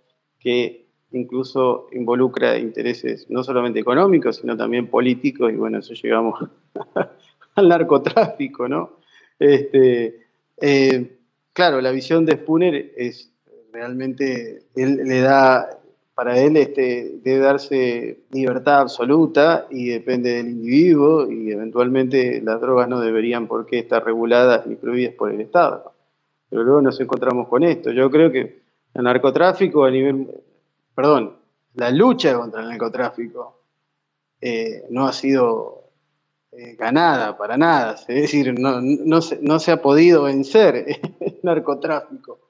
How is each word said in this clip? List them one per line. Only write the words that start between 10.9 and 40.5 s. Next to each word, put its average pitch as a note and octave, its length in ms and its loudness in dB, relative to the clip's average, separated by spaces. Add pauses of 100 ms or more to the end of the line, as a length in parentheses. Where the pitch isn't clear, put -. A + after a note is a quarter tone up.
claro, D#3+ 280 2
la C3 120 0
visión D#3+ 340 0
de D#3 100 2
Spooner D#3+ 600 -2
es B2 360 -10 (400)
realmente, B2+ 920 -8 (120)
él C3+ 280 0
le C3 180 0
da, C3 560 4 (360)
para B2 240 0
él, D3+ 180 4
este, B2+ 680 0
debe C3+ 160 0
darse C3 800 0 (120)
libertad C3 480 0
absoluta D3 880 2
y B2+ 180 -8
depende A#2+ 460 -2
del A#2+ 160 -6
individuo, C#3+ 800 4
y A2 220 -8
eventualmente B2 920 0
las A2 180 -4
drogas B2 280 2
no B2 120 -4
deberían A2+ 460 -2
por A#2 200 -6
qué B2 120 -4
estar A2+ 260 -2
reguladas A#2 600 2
ni A2+ 100 -8
prohibidas A#2+ 380 -4
por G#2 180 -4
el G#2 80 -6
Estado. - 520 -2 (580)
Pero A2+ 140 -2
luego C#3 180 4
nos C3 180 0
encontramos B2 480 -4
con B2+ 140 0
esto. D3+ 300 -2
Yo C3 180 2
creo D3+ 220 4
que B2 300 -6 (320)
el B2+ 100 -4
narcotráfico D3 800 2
a C3 60 4
nivel... C3+ 380 -2 (640)
Perdón, C3 420 0 (380)
la B2 160 -2
lucha E3+ 460 2
contra A#2+ 260 -8
el A#3 80 -12
narcotráfico, A#2+ 880 -10 (800)
eh, A2+ 500 -6
no C3 160 -2
ha C3 60 -2
sido, A#2+ 720 -2 (640)
eh, A#2+ 260 -20
ganada A#2+ 600 0
para G#2+ 200 -8
nada. C#3+ 380 0 (140)
Es B2+ 140 0
decir, C#3+ 360 -2
no, B2+ 220 -2
no D3 400 0
se, - 220 -6
no D3+ 180 2
se E3+ 120 0
ha D#3+ 100 0
podido D3+ 420 6
vencer C#3 600 2